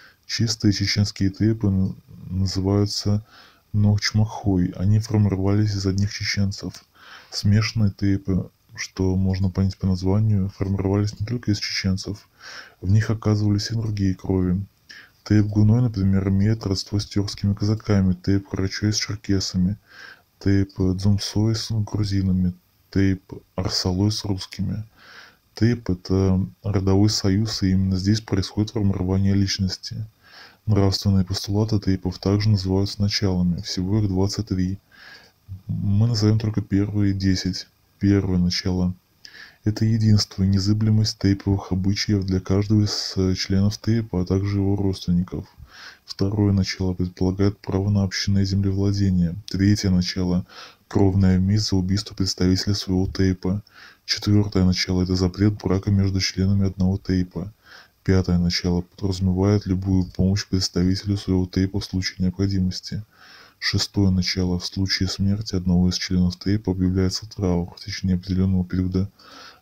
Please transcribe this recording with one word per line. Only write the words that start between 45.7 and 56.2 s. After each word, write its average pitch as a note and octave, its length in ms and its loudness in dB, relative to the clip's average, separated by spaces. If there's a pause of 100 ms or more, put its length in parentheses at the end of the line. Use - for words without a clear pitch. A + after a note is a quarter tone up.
Второе G2+ 480 0
начало F#2+ 420 0
предполагает F#2 640 0
право G2 300 -2
на G2+ 140 2
общинное G2 400 0
землевладение. G2 920 0 (100)
Третье G2 440 2
начало — F2+ 560 0 (440)
кровная F#2+ 480 4
месть G2+ 320 0
за G2 80 0
убийство F#2+ 360 -2
представителя F#2+ 600 0
своего F#2 340 -2
тейпа. F#2+ 560 -2 (400)
Четвертое G#2 640 2
начало — F#2 380 0
это F#2 120 0
запрет F#2 380 2
брака G2 380 -2
между G2 280 2
членами G2 480 0